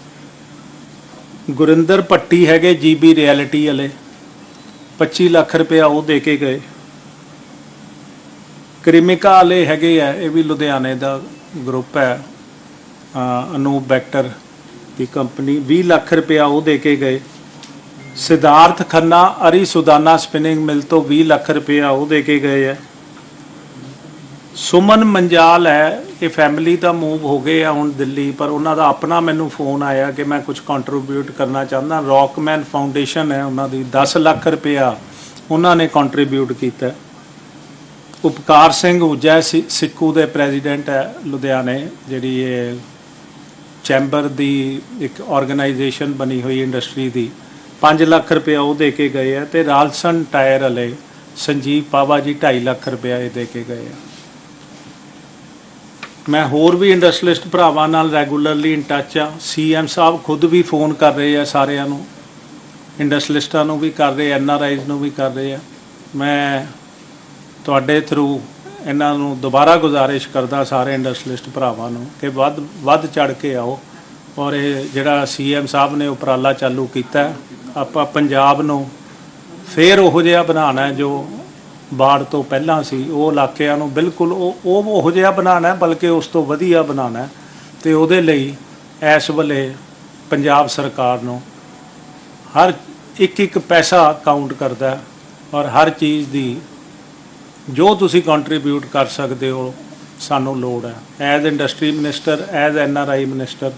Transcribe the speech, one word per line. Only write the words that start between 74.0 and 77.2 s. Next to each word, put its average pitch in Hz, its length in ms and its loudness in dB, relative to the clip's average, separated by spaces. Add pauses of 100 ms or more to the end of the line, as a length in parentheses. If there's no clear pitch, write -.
ਔਰ 143 160 -4
ਇਹ 143 400 -4
ਜਿਹੜਾ 143 320 0
ਸੀ 139 280 -4
ਐਮ 143 120 -4
ਸਾਹਿਬ 143 320 0
ਨੇ 147 100 -2
ਉਪਰਾਲਾ 135 460 -2
ਚਾਲੂ 131 320 -4
ਕੀਤਾ, 143 480 -4 (440)